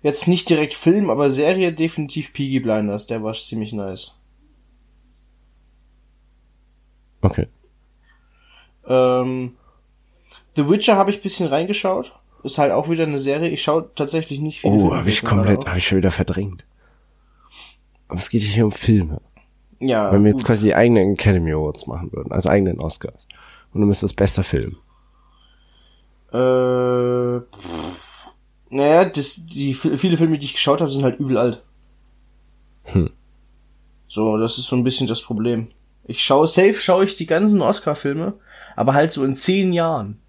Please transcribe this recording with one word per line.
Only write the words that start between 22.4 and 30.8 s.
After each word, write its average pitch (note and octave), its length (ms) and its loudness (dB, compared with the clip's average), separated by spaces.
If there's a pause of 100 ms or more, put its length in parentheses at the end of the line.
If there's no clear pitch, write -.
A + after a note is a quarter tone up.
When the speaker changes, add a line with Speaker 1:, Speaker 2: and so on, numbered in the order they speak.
Speaker 2:
eigenen F#2+ 300 2
Oscars. - 480 -10 (460)
Und G#2+ 80 -2
du G#2 60 4
müsstest G2 280 -2
bester G2 300 0
Film. C#2 320 -4 (1500)
Speaker 1:
Äh, B2 1120 0
pff. E2+ 560 -12 (720)
Naja, D3 360 4
das, - 400 -6
die, C#3 280 -4
vi-, C#3 240 -2
viele F3 200 2
Filme, D#3+ 200 2
die C#3+ 80 -8
ich - 80 -10
geschaut C#3+ 280 0